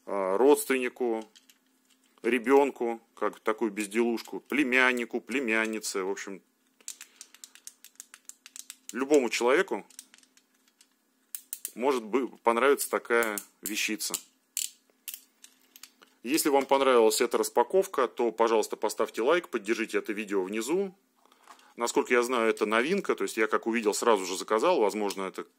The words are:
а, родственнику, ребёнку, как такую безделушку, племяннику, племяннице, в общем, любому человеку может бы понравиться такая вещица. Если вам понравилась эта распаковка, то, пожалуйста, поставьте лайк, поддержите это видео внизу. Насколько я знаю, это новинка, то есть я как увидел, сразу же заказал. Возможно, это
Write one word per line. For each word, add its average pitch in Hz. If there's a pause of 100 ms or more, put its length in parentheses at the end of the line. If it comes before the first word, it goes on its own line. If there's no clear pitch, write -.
а, 98
родственнику, 123 (920)
ребёнку, 120 (140)
как -
такую 110
безделушку, 107
племяннику, 127
племяннице, 110
в 95
общем, 95 (2500)
любому 131
человеку 123 (1900)
может 123
бы 110
понравиться 117
такая 110 (220)
вещица. 107 (2000)
Если 147
вам 139
понравилась 131
эта 120
распаковка, 120
то, 117
пожалуйста, 110
поставьте 110
лайк, 165
поддержите 104
это 101
видео 98
внизу. 135 (800)
Насколько 120
я 120
знаю, 117
это 107
новинка, 127
то 98
есть 98
я 110
как 113
увидел, 110
сразу 107
же 90
заказал. 117
Возможно, 101
это 90 (140)